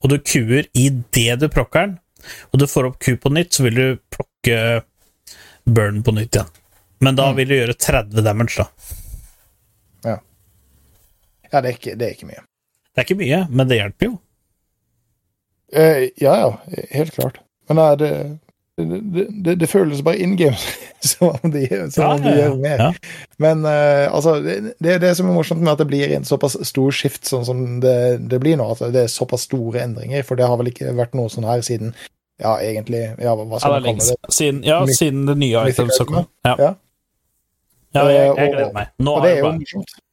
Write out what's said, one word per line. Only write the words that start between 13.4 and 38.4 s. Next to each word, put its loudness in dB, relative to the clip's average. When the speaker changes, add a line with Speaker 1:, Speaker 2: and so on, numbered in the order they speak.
Speaker 1:
men 2
det 2
hjelper -2
jo. -6
Speaker 2:
Eh, 4
ja, 4
ja, 2
helt -2
klart. -4
Men 2
nei, 6
det, -4
det, -6
det, -4
det, 0
det 0
føles 0
bare 0
in 0
game 4
<laughs> -20
som 2
om 0
de, -2
som 0
Speaker 1:
Ja, 2
Speaker 2:
om 0
de 2
Speaker 1:
ja, 4
ja. 4
Speaker 2:
gjør -2
mer. 0
Speaker 1:
Ja. 2
Speaker 2:
Men, 2
eh, 2
altså, 2
det, -6
det 2
er 2
det 2
som 0
er 2
morsomt 0
med 4
at 0
det 2
blir 0
en -4
såpass -2
stor 0
skift -4
sånn -4
som -4
det, 2
det 0
blir 2
nå, -2
at -6
det 4
er 0
såpass -4
store -4
endringer, -6
for -6
det 2
har 2
vel -2
ikke -8
vært -4
noe -2
sånn -8
her 0
siden, -6
ja, 0
egentlig, -4
ja, 0
hva, -4
hva -6
skal 2
Speaker 1:
Ja, 2
det -6
er 2
Speaker 2:
man -4
kalle 0
Speaker 1:
lengst. -
Speaker 2:
det? -4
Speaker 1:
Siden, 0
ja, 2
Speaker 2:
Myth-, 2
Speaker 1:
siden 0
det 2
nye 2
Speaker 2:
Mythic 0
Speaker 1:
item 0
som -2
kom. -2
Speaker 2:
Item. -14
Speaker 1:
Ja. 2
Speaker 2:
Ja. 4
Speaker 1:
Ja, 2
jeg, 6
jeg 6
Speaker 2:
Eh, 4